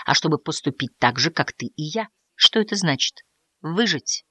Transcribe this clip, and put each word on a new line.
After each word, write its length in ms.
а 100
чтобы 240
поступить 600
так 200
же, 120
как 220
ты 140
и 160
я. 260
Что 260
это 160
значит? 480
Выжить. 680